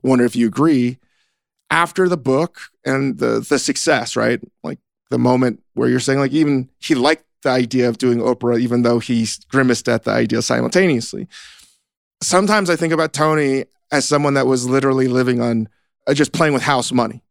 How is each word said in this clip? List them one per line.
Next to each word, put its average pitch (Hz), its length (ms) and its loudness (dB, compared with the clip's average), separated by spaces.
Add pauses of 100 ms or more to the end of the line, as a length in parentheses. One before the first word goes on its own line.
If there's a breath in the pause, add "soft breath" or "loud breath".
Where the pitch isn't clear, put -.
wonder 131 200 4
if 120 120 0
you 120 100 2
agree. 127 540 0 (720)
After 170 360 0
the 175 80 0
book 135 460 -2 (240)
and 135 320 -2
the, 117 220 0
the 143 180 -2
success, 135 580 -2
right? 120 240 -2 (240)
Like, - 140 -10 (320)
the 127 80 -2
moment 127 460 0 (100)
where 120 160 0
you're 127 100 0
saying, 135 200 0
like, 135 120 0
even 143 460 0
he - 160 -2
liked 143 320 0 (160)
the 139 80 -2
idea 123 400 0
of 110 80 -4
doing 120 220 0
Oprah, 120 400 0
even 120 240 0
though 120 160 2
he 113 280 -2 (220)
grimaced 127 400 0
at 117 140 -2
the 110 80 -2
idea 113 320 0
simultaneously. 120 840 -2 (960 loud breath)
Sometimes 202 480 2
I 170 60 4
think 160 180 0
about 160 200 0
Tony 147 520 0 (260)
as 143 140 0
someone 143 300 0
that 127 120 2
was 127 220 0
literally 131 380 2
living 123 340 0
on, 117 260 -2 (380)
uh, 147 80 0
just 143 200 0
playing 156 200 0
with 127 100 -2
house 127 280 -2
money. 117 400 -2